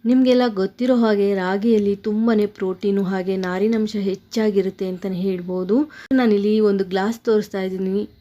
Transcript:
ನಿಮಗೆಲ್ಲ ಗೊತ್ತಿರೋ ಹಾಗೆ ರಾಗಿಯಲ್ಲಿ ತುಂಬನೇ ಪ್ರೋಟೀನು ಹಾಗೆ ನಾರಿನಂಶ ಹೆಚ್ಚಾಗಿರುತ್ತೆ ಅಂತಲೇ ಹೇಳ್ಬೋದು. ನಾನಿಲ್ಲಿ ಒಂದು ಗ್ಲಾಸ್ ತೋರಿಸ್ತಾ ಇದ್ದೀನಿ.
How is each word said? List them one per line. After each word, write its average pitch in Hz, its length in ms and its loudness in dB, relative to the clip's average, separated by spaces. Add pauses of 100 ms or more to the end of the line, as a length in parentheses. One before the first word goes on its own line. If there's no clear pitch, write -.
ನಿಮಗೆಲ್ಲ 247 400 4 (100)
ಗೊತ್ತಿರೋ 196 420 0
ಹಾಗೆ 214 300 2 (100)
ರಾಗಿಯಲ್ಲಿ 202 600 2
ತುಂಬನೇ 214 520 0
ಪ್ರೋಟೀನು 196 560 -2
ಹಾಗೆ 190 340 -2
ನಾರಿನಂಶ 214 640 -2
ಹೆಚ್ಚಾಗಿರುತ್ತೆ 196 840 -2
ಅಂತಲೇ 185 320 -6
ಹೇಳ್ಬೋದು. 185 560 -2 (380)
ನಾನಿಲ್ಲಿ 214 460 2
ಒಂದು 196 260 2
ಗ್ಲಾಸ್ 190 340 -2
ತೋರಿಸ್ತಾ 214 420 -2
ಇದ್ದೀನಿ. 190 400 -4 (200)